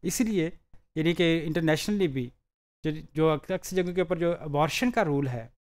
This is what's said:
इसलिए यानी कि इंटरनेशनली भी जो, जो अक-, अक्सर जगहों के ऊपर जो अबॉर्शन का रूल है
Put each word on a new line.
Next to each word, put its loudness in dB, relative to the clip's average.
इसलिए -2
यानी 2
कि 2
इंटरनेशनली 0
भी -4
जो, 0
जो 4
अक-, -2
अक्सर -4
जगहों 0
के 0
ऊपर 0
जो 2
अबॉर्शन 0
का 0
रूल 2
है -8